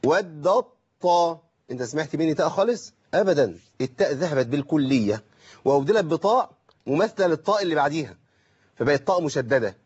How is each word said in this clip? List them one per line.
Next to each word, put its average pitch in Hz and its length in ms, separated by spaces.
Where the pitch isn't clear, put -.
ودت 175 600
طا، 170 400
أنت 123 120
سمعت 147 340
مني 160 180
تاء 156 140
خالص؟ 208 460
أبدًا، 147 440
التاء 147 320
ذهبت 143 340
بالكلية 131 800
وأبدلت 143 400
بطاء 196 480
مماثلة 190 400
للطاء 180 360
اللي 175 120
بعديها، 147 420
فبقت 139 300
طاء 185 160
مشددة. 131 640